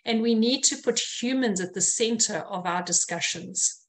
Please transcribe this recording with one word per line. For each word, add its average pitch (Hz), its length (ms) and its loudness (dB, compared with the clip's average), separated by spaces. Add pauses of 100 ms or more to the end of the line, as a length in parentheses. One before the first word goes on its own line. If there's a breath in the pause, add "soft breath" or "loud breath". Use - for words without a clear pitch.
and 226 160 0
we 233 140 4
need 247 300 4
to 285 120 2
put 233 220 0
humans 240 640 0
at 180 120 -4
the 190 80 -4
center 214 580 0
of 180 280 -6
our 175 160 0
discussions, 175 1080 -2